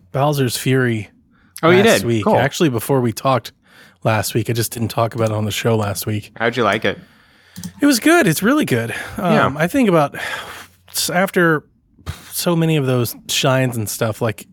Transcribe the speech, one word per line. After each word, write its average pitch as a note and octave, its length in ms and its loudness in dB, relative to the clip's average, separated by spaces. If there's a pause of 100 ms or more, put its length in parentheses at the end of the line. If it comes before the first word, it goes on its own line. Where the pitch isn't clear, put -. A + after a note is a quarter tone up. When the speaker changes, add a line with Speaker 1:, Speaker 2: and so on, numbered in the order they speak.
(120)
Speaker 1:
Bowser's C3+ 460 0
Fury B2 520 0 (540)
Speaker 2:
Oh, D#3+ 60 4
you F#3 140 6
Speaker 1:
last D#3+ 180 6
Speaker 2:
did? A#2+ 60 -4
Speaker 1:
week. A2+ 160 0
Speaker 2:
Cool. A2 140 2
Speaker 1:
Actually, C#3 320 2
before B2+ 320 0
we A#2+ 120 0
talked - 380 -2 (520)
last A2 300 0
week, A#2 160 -2
I A#2 40 -2
just A2+ 180 -4
didn't A2+ 180 -4
talk A2+ 240 -2
about A2+ 160 -2
it G#2+ 40 -4
on G#2+ 120 -2
the G#2 60 -4
show A2+ 240 0
last G2+ 320 -4
week. G#2+ 280 -6
Speaker 2:
How'd A#2 220 -2
you B2 60 0
like G#2+ 220 0
it? F#2+ 120 -2 (840)
Speaker 1:
It C#4+ 40 2
was C#4 140 4
good. E4 280 4
It's D#3 140 0
really B3+ 240 2
good. A#2 260 -2 (260)
Um, G3 160 0
Speaker 2:
Yeah. A#2+ 240 2
Speaker 1:
I D#3+ 100 0
think B3 220 2
about D#3 260 2 (760)
s-, - 200 -6
after F3 540 0 (680)
so - 240 -2
many D#3+ 220 2
of C#3 100 0
those B2 280 0 (120)
shines C3 500 0
and G#2+ 100 -4
stuff, - 340 -4
like, - 320 -4